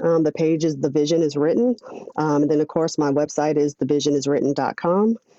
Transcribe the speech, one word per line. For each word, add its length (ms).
um, 200
the 100
page 320
is 120
The 120
Vision 340
Is 140
Written. 400
Um, 240
and 100
then, 80
of 80
course, 300
my 140
website 440
is 200
the 100
vision 280
is 140
written 260
dot 220
com. 400